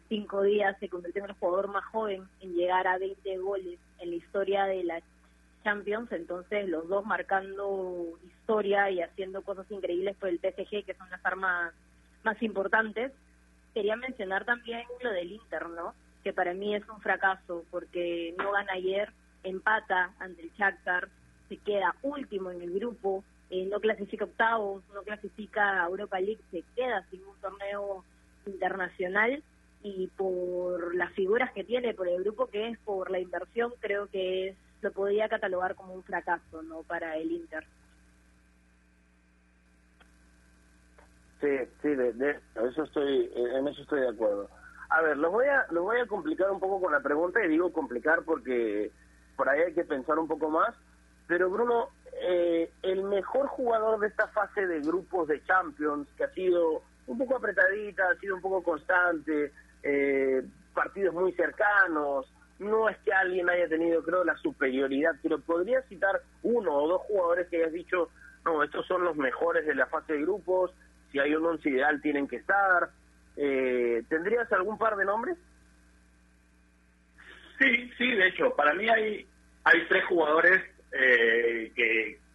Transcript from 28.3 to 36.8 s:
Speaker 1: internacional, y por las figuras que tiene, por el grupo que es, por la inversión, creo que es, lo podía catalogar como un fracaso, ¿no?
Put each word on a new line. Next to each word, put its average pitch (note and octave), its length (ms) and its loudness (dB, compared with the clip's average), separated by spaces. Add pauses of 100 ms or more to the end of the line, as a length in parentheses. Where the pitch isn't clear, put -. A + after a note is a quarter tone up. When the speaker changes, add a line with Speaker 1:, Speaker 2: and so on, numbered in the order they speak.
Speaker 1:
internacional, F#3+ 1000 -2 (380)
y G3+ 260 -6
por F3+ 880 -4
las F3 180 -2
figuras A3 400 2
que G3 100 -8
tiene, A#3 300 -2
por F#3 140 -4
el F3+ 160 -2
grupo A3 240 -2
que A3 220 -6
es, A3+ 100 -10
por F#3 320 -6
la F#3 80 -2
inversión, F3+ 600 -4
creo G3+ 280 -4
que F#3 420 -4
es, G3 80 -14 (240)
lo G3 100 -4
podía G3+ 380 0
catalogar F#3 460 -2
como F#3 180 -16
un F#3 100 -14
fracaso, E3+ 600 -6
¿no? D#3+ 200 -14